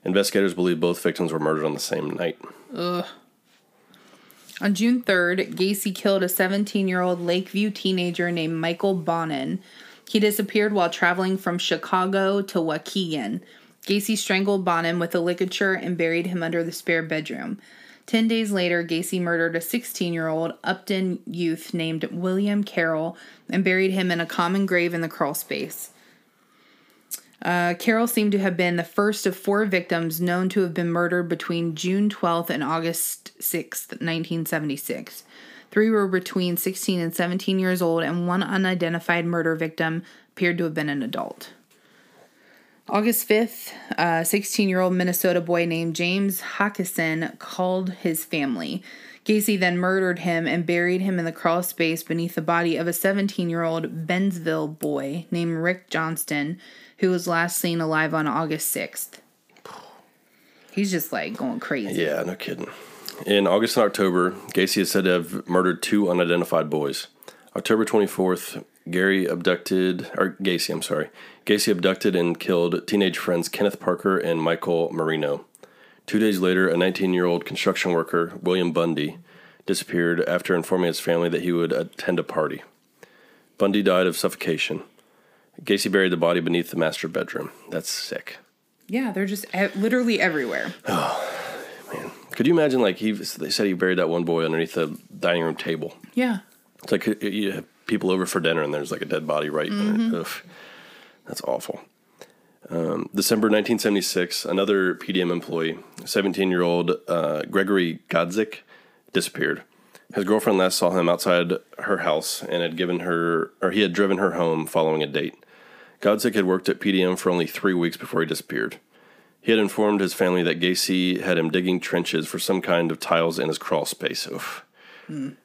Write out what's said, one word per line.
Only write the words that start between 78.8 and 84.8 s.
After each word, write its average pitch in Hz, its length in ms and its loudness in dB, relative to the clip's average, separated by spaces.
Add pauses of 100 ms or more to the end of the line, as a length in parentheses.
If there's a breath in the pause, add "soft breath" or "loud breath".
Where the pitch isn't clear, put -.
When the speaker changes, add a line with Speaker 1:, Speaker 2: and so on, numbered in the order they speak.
Speaker 1:
disappeared 85 560 0
after 90 320 0
informing 87 340 2
his 80 120 -2
family 85 280 2
that 82 140 0
he 87 100 0
would 85 200 2
attend 85 460 -2
a 82 60 -4
party. - 380 -4 (960 soft breath)
Bundy 101 240 2
died 92 240 4
of 85 100 0
suffocation. - 640 -2 (800 soft breath)